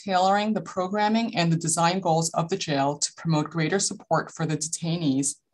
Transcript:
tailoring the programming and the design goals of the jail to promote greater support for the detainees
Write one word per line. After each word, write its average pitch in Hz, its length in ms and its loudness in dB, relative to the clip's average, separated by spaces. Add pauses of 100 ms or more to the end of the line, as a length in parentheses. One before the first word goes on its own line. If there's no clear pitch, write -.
tailoring 202 500 2
the - 60 -2
programming 208 760 0
and 170 160 2
the 160 40 4
design 170 440 2
goals 165 300 0
of 165 180 -2
the 190 80 -2
jail 143 420 0
to - 180 -4
promote 151 340 0
greater 165 280 0
support - 540 -2
for 160 140 -4
the 156 100 -2
detainees 151 800 -2 (180)